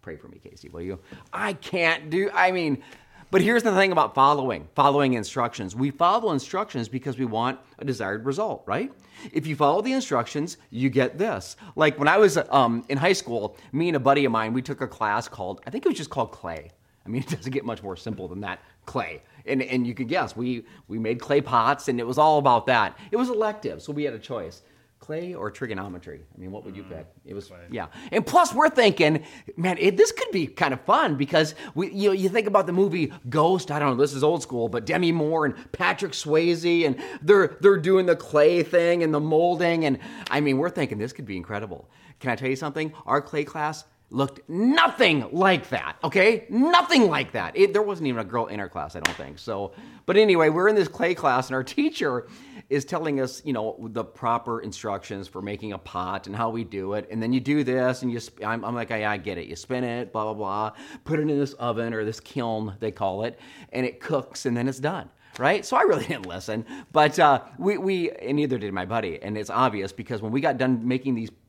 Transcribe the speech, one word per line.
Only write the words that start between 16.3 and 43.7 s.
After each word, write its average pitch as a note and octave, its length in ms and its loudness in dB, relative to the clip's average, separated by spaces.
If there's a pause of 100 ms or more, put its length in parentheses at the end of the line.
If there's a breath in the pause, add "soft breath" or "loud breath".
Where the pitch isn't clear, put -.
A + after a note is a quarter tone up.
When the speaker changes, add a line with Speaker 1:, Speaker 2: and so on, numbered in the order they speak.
Speaker 1:
clay. E2 380 -12 (340)
I - 40 -14
mean, A#2+ 120 -4
<laughs> - 60 -10
it - 20 -18
doesn't C3 240 -8
get C3+ 100 -4
much A2+ 180 -8
more F#2+ 140 -10
simple F#2 320 -10
than F2+ 140 -10
that, F#2 180 -8 (260 soft breath)
clay. E2 360 -8 (240 soft breath)
And, C3 160 0
and B2+ 260 -2
you A#2+ 60 -6
can A#2+ 140 -6
guess, D3+ 280 -2
we, A#2+ 300 -6 (240 loud breath)
we A2 100 -6
made A2+ 220 -4
clay C#3+ 180 2
pots, B2 480 2
and B2+ 100 0
it A#2+ 80 -4
was B2+ 120 -4
all D3+ 220 6
about B2+ 260 4
that. A2+ 320 2 (120)
It G3+ 60 -4
was B3 140 0
elective, G#3+ 520 -4
so D3+ 120 -10
we D3 100 -4
had C3+ 100 -4
a A2 60 -12
choice. G#2+ 440 -10 (360 soft breath)
Clay F3 340 -10
or G#2 180 -8
trigonometry? F#2 720 -10 (120)
I - 60 -20
mean, F#2 100 -12
what G2+ 140 -14
would F#2+ 140 -14
you F#2+ 60 -14
Speaker 2:
Mm, F#2 60 -18
Speaker 1:
pick? D#2+ 180 -14 (180)
It - 80 -14
was, G2 140 -12
Speaker 2:
clay. F2+ 100 -20 (120)
Speaker 1:
yeah. G#2 180 -8 (260 loud breath)
And - 120 0
plus, E4+ 280 2
we're D4+ 160 4
thinking, E3 560 4 (320 loud breath)
"Man, F3 200 -2
it, F#3 200 2
this A4 160 6
could A#4+ 180 -4
be E3 160 0
kind D3 260 -2
of B2+ 120 -6
fun," A3 320 2
because D#3 380 0 (200 loud breath)
we, F3 160 -4
you G3 160 0
know, F#3+ 60 4
you F#3+ 160 2
think G#3 180 0
about F#3+ 200 4
the F3+ 40 -4
movie F3 400 2 (160 loud breath)
Ghost. D#3 420 2
I D3 100 -2
don't C#3 180 2
know, C3 40 4
this C#3+ 120 2
is C3+ 100 -2
old D3+ 180 4
school, A#2+ 280 -4
but A2 160 -4
Demi E3+ 260 2
Moore D#3+ 340 0
and B2 100 -2 (180 loud breath)
Patrick F3+ 400 -2
Swayze, E3 720 2
and C3 80 0 (260 loud breath)
they're, F#3 380 6
they're G3 200 8
doing F#3 260 4
the E3+ 100 6
clay D#3 480 4
thing E3+ 400 2
and D#3+ 100 2
the D3+ 60 2
molding. E3 640 2
And, C3+ 160 0 (320 loud breath)
I C#3+ 80 2
mean, C#3+ 180 2
we're E3 120 0
thinking C#3+ 300 -4
this A#2 120 -6
could C#3 140 -14
be G2+ 100 -8
incredible. F#2 540 -10 (320 soft breath)
Can B2+ 100 -4
I A#2 60 -2
tell C3 100 -6
you C3+ 80 0
something? D#3 380 -6 (120)
Our C#3 160 0
clay D3 220 -4
class D3+ 400 -6 (260)